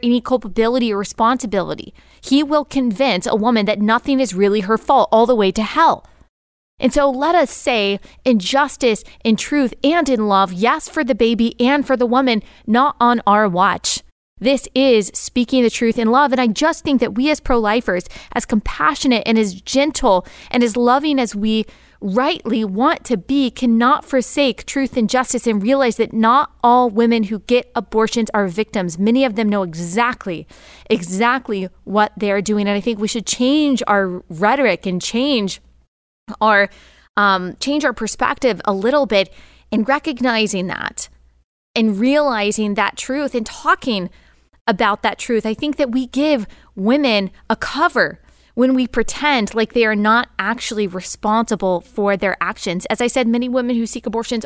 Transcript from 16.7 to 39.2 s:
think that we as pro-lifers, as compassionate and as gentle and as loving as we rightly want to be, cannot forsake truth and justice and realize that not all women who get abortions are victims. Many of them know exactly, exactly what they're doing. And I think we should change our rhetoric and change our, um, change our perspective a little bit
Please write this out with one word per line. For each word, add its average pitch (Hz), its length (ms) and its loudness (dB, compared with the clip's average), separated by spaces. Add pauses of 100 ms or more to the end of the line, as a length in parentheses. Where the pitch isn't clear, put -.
think 277 160 2
that 214 160 -2
we 262 140 0
as 302 100 0
pro-lifers, 220 680 0 (280)
as - 120 -2
compassionate 254 800 0
and 226 120 2
as 196 240 -2
gentle 254 640 0 (260)
and 240 120 2
as 233 120 0
loving 269 420 2
as 240 160 -2
we 220 320 -2 (360)
rightly 214 640 -2
want 220 400 0
to 247 100 -2
be, 262 340 0
cannot 240 540 2
forsake 269 640 0
truth - 320 -4
and 220 120 0
justice 254 380 -2
and 208 160 0
realize 254 320 2
that 226 160 -2
not 233 400 2 (100)
all 247 280 4
women 226 360 2
who 202 140 -6
get - 340 0
abortions 220 600 -2
are 202 160 0
victims. 175 500 -4
Many 233 240 2
of 240 120 0
them 220 120 0
know 202 160 0
exactly, 175 840 -4 (440)
exactly 202 800 -2 (160)
what 208 320 0
they're 202 240 0
doing. 208 260 0
And 202 80 0
I 202 60 -2
think 220 180 -2
we 214 80 -2
should 202 200 -6
change 277 600 0
our 190 400 0
rhetoric 208 580 0
and 185 160 -4
change 240 600 -2 (800)
our, 202 280 4 (460)
um, 190 460 0
change 294 240 -2
our 254 80 0
perspective 233 720 -2
a 208 80 0
little 247 320 0
bit 196 260 0 (400)